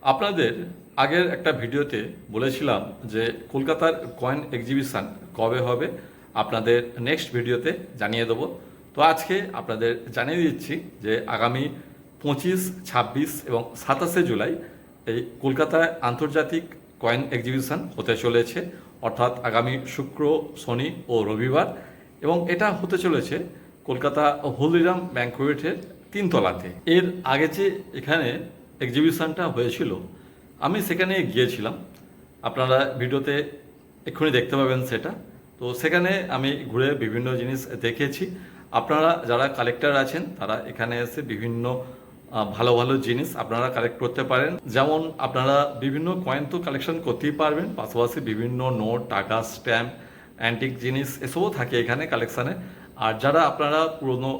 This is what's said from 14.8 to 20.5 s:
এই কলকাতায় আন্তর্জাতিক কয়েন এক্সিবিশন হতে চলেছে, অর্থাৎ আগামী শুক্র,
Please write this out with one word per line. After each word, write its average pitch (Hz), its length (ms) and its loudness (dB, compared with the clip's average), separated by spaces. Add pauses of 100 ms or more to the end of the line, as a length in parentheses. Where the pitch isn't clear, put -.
এই 113 80 0 (260)
কলকাতায় 151 460 2 (180)
আন্তর্জাতিক 151 560 0 (380)
কয়েন 120 200 4 (140)
এক্সিবিশন 131 440 -2 (160)
হতে 113 180 2 (100)
চলেছে, 117 340 2 (480)
অর্থাৎ 120 260 2 (160)
আগামী 117 260 2 (200)
শুক্র, 139 280 -6 (400)